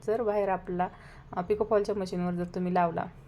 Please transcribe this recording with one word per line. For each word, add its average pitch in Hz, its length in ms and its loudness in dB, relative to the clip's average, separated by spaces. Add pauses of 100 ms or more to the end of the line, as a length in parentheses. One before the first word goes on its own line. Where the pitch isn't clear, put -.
जर 220 140 2
बाहेर 208 280 2
आपला, 180 380 0 (460)
अ, 185 80 -2
पिको 214 280 0
फॉलच्या 208 260 4
मशीनवर 185 360 -2
जर 175 120 -2
तुम्ही 180 300 -2
लावला, 175 320 2 (220)